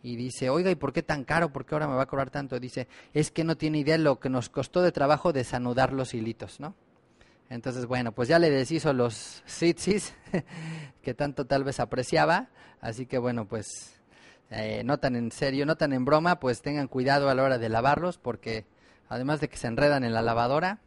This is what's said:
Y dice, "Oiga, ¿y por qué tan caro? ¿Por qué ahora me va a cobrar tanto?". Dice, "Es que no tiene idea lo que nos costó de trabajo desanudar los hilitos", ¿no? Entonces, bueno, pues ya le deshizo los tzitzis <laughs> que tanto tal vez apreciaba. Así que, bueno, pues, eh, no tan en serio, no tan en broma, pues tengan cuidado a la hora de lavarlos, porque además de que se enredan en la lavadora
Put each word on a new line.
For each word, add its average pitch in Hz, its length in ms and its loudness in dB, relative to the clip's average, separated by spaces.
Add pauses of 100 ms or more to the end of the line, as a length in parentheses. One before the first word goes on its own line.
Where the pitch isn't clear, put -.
Y 120 140 -10
dice, 127 340 -4
"Oiga, 175 200 2
¿y 175 40 2
por 135 180 -4
qué 165 100 0
tan 147 220 -4
caro? 165 260 2
¿Por 135 140 -8
qué - 100 -6
ahora 151 140 -2
me 135 60 -2
va 131 80 2
a 135 40 2
cobrar 139 220 -2
tanto?". 135 320 -6
Dice, 127 260 -8 (280)
"Es 151 160 2
que 160 140 -2
no 160 120 2
tiene 156 220 0
idea 151 180 2
lo 151 240 4
que 135 80 -4
nos 127 220 -2
costó 147 320 0
de 175 100 4
trabajo 151 400 2
desanudar 127 640 0
los 131 180 -4
hilitos", 113 480 -8
¿no? 160 140 -12 (760)
Entonces, 123 360 -6
bueno, 120 260 -2
pues 120 160 -2
ya 165 100 6
le 165 120 6
deshizo 143 420 0
los 120 540 -2
tzitzis - 680 0 (180)
<laughs> 160 720 -8
que 123 120 -6
tanto 143 320 -4
tal 139 180 2
vez 135 160 -4
apreciaba. 156 680 0 (320)
Así 117 260 -8
que, 131 120 -4
bueno, 120 280 -2
pues, - 540 -10 (500)
eh, 110 340 -6
no 143 140 0
tan 123 180 0
en 117 140 -2
serio, 139 360 -2
no 160 100 2
tan 147 160 0
en 127 120 0
broma, 156 360 4
pues 123 220 0
tengan 143 260 -2
cuidado 139 400 2
a 131 60 4
la 127 80 2
hora 131 160 2
de 113 100 -2
lavarlos, 143 500 2
porque 113 480 -8 (420)
además 135 320 -2
de 151 80 -2
que - 80 -14
se - 100 -6
enredan 135 380 2
en 113 100 0
la 113 80 2
lavadora 131 640 0